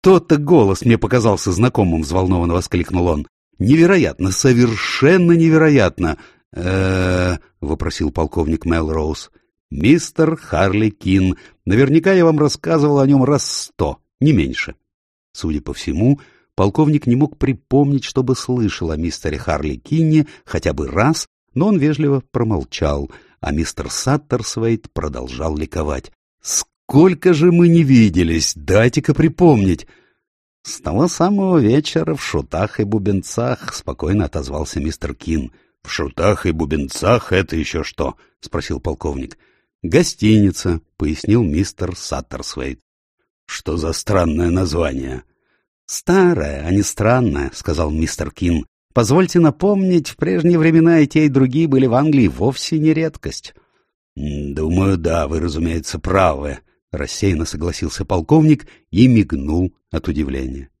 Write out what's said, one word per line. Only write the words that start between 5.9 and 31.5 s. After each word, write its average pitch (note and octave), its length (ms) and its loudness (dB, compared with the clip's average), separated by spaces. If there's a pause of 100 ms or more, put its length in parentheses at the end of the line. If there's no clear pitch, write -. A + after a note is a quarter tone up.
«Э-э-э», F2+ 840 0 (220)
вопросил D2 500 -4
полковник E2 560 -2
Мелроуз. D#2 640 -4 (400)
«Мистер D#3+ 680 2
Харли G2+ 540 0
Кин. F#2+ 460 0 (280)
Наверняка C#3 480 2
я F3+ 120 4
вам D#3+ 140 2
рассказывал D3 600 0
о C3+ 80 4
нём C#3 160 4
раз C3+ 280 0
сто, - 500 -8 (200)
не D3+ 120 4
меньше». C#2 420 -2 (640)
Судя D#2 240 -4
по C#2+ 140 -10
всему, G#2+ 440 -2 (360)
полковник D3 520 0
не A#2+ 80 2
мог C#3 220 0
припомнить, C#3 680 0
чтобы B2+ 300 -2
слышал G#2+ 560 -4
о D#2 60 -4
мистере D#2 400 -6
Харли D2+ 400 -4
Кинне D#3 500 2 (200)
хотя D#2+ 260 -4
бы C#2 160 -6
раз, A2 400 -2 (240)
но E3+ 160 0
он G3+ 100 2
вежливо C#3+ 440 0 (100)
промолчал, D2+ 800 -2 (300)
а D2 120 -4
мистер D#2+ 380 -4
Саттерсвейт A#2 1000 -4
продолжал C2+ 640 -6
ликовать. D2+ 540 -6 (300)
«Сколько - 920 2
же E3+ 180 4
мы E3+ 160 6
не E3 140 6
виделись! F2+ 760 4
Дайте-ка A2 560 2
припомнить!» C3+ 720 2 (760)
«С - 180 -14
того G#2+ 260 0
самого F#3 520 2